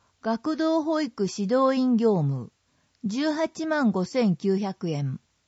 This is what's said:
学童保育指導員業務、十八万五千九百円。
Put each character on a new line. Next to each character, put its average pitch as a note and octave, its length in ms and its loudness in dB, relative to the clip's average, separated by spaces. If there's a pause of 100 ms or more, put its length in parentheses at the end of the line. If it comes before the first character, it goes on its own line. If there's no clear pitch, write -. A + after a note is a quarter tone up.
(220)
学 A3+ 360 -4
童 D#4+ 260 0
保 D#4 180 0
育 A3 260 -2
指 G3+ 160 -6
導 C4 300 4
員 B3+ 220 2
業 G#3+ 280 4
務、 C#3 260 -4 (560)
十 C4 260 -2
八 D#4+ 340 -4
万 D4 280 2
五 F#3 100 0
千 G#3 320 0
九 F#3+ 220 0
百 F#3+ 320 -6
円。 C#3+ 320 -4 (260)